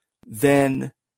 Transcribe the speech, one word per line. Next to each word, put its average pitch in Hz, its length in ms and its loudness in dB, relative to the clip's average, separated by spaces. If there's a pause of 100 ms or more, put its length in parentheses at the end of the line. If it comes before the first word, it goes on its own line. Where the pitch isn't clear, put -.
(260)
then 135 680 0 (260)